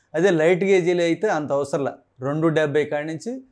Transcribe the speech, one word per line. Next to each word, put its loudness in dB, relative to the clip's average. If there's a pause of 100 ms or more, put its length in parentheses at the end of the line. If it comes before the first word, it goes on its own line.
(160)
అదే 2
లైట్ 2
గేజీలు 2
అయితే 0
అంత -2
అవసరంలా, -2 (240)
రెండు -2
డెబ్బై 2
కాడి -4
నుంచి -10 (100)